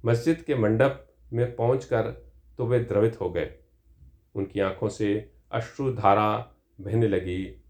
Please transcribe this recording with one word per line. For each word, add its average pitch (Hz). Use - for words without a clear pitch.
मस्जिद 120
के 147
मंडप 113
में 120
पहुंचकर 117
तो -
वे 120
द्रवित 110
हो 90
गए। 87
उनकी 98
आंखों 95
से 107
अश्रुधारा 110
बहने 110
लगी 92